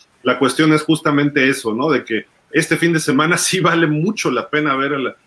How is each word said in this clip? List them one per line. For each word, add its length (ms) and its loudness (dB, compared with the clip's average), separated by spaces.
la 160 0
cuestión 360 2
es 80 2
justamente 680 0
eso, 240 -2
¿no? 180 -2
De 140 0
que 220 -6
este 260 0
fin 160 2
de 80 0
semana 360 0
<laughs> 20 -2
sí 220 -2
vale 260 2
mucho 440 -2
la 200 -4
pena 260 0
ver 160 -2
a 60 -4
la 180 -6